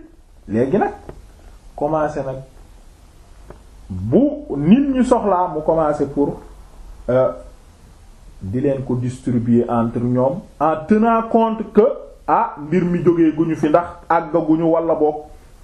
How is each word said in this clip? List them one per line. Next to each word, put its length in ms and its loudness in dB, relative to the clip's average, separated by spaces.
léegi 300 0
nag, 140 0
commencé 500 -4
nag, 160 -10
bu 320 0
nit 360 4
ñu 120 2
soxlaa, 480 0
mu 80 -6
commencé 460 0
pour, 320 -4
euh, 220 2
di 200 -6
leen 240 0
ko 100 -2
distribuer 720 0
entre 300 -2
ñoom, 400 0
en 160 2
tenant 420 4
compte 440 0
que, 80 8
ah, 300 0
mbir 280 -2
mi 180 -2
jógee 320 4
guñu 200 0
fi, 140 0
ndax 160 4
àggaguñu 640 0
wala 240 0
boog 200 2